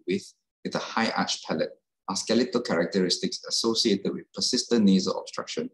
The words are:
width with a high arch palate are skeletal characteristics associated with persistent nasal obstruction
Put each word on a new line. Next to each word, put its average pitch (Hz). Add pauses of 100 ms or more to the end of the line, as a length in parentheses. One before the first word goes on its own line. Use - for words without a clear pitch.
width - (300)
with -
a -
high 113
arch -
palate - (380)
are 98
skeletal 117
characteristics 90
associated 113
with 87
persistent 117
nasal 95
obstruction -